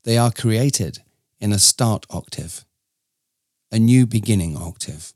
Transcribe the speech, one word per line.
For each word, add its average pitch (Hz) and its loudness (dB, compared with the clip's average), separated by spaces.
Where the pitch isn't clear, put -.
They 117 2
are 117 4
created 110 -2
in 104 -2
a 101 0
start - 0
octave, - -12
a 110 -2
new 120 6
beginning 101 -2
octave. 85 -14